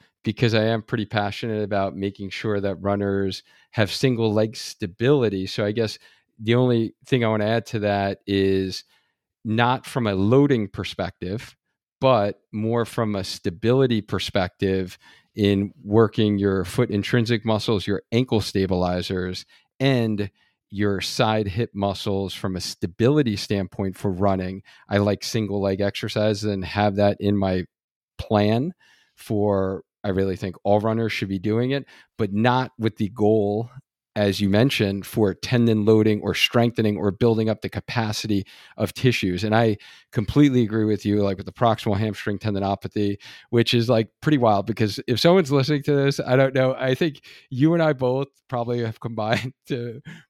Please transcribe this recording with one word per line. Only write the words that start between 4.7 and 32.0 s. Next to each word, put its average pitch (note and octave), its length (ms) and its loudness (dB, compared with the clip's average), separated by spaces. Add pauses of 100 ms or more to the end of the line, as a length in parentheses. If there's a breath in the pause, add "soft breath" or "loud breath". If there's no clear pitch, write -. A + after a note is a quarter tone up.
So - 160 -4
I G#2 80 0
guess G#2+ 280 -4 (400 soft breath)
the A2+ 160 0
only A#2+ 400 2 (100)
thing B2 180 0
I A2 60 0
wanna G#2+ 160 0
add A2+ 220 -2
to A2 120 -6
that G2+ 460 0
is F#2+ 580 0 (600)
not A#2+ 400 0
from A#2 220 -4
a G2+ 80 0
loading A#2 520 2
perspective, F#2 880 -8 (460)
but A2+ 400 2 (100)
more A2 340 -2
from G#2+ 300 -4
a F#2+ 80 -4
stability A#2 800 0
perspective F#2+ 960 -2 (360 soft breath)
in G2+ 380 2 (120)
working G#2 560 2
your F#2+ 260 2
foot A#2 240 -2
intrinsic A2 560 0
muscles, G#2+ 420 0
your G2+ 140 -2 (100)
ankle A#2 300 0
stabilizers, F2+ 1040 -2 (340 soft breath)
and A2+ 500 0 (400)
your G2+ 300 -2
side A2 480 0
hip G#2+ 260 -4
muscles G2 600 -2
from F#2+ 240 -6
a F2 40 -6
stability A2+ 760 0
standpoint F#2+ 580 -4
for G2+ 160 -4
running. F#2+ 500 -2 (280 soft breath)
I G2+ 80 0
like G2+ 260 2
single G2+ 380 -2
leg G2 180 0
exercises G#2 640 -2
and G2 220 -4
have G#2 320 0
that G2+ 240 4
in G2+ 160 2
my F#2 280 0 (520)
plan A2+ 560 0 (420 soft breath)
for, G2 680 -2 (200)
I G#2 60 -4
really F#2+ 260 0
think F#2+ 280 -8
all G#2 160 4
runners A2 340 -2
should G2 160 -4
be F#2+ 100 -2
doing A2 320 -2
it, C#3 140 -4 (320 loud breath)